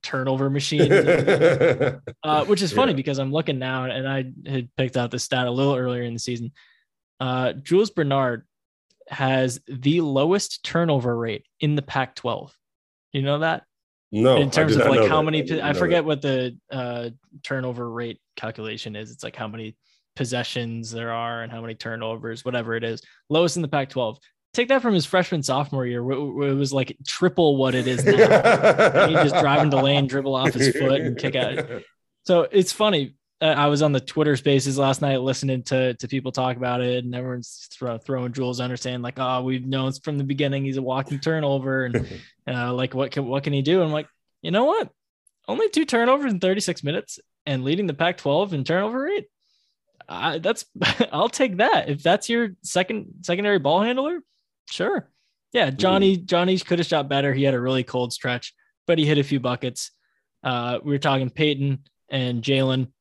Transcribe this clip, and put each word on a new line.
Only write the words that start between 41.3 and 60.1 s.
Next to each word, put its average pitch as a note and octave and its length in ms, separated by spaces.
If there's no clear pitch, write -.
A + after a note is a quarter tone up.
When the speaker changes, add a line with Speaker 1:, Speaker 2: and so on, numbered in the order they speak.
Speaker 1:
and, - 420
Speaker 2:
<laughs> - 180
Speaker 1:
uh, B2 280
like, C3 200
"What C3 160
can, C#3 160
what C3+ 160
can D3 120
he C#3 80
do?" E3 160
And E3+ 80
I'm D#3 60
like, D3+ 140
"You E3 100
know A3+ 140
what? G4 240
Only E4 220
two D#4 140
turnovers B3+ 480
in F#3 60
thirty-six F#3+ 460
minutes E3 340
and C3 200
leading F3 240
the D3 60
Pac-twelve F3 600
in C#3 80
turnover G#3 420
rate? G4 220
I, C#3+ 300
that's, F#3+ 260
<laughs> - 240
I'll F#3+ 160
take A#3 280
that. A3 320
If D3 160
that's F#3 240
your A#3 220
second, F#3+ 460
secondary G3+ 360
ball D#3 240
handler, C4+ 380
sure." F4 400
Yeah, G3 180
Johnny, F#3+ 460
Speaker 2:
Mm-hmm. F3 100
Speaker 1:
Johnny F3+ 340
could F3+ 180
have E3 80
shot C#3+ 220
better. C#3 260
He C3+ 80
had C3+ 120
a B2 60
really C3 220
cold B2 300
stretch, - 420
but E3+ 120
he D#3 60
hit D3 140
a C#3+ 60
few C#3+ 160
buckets. B2 500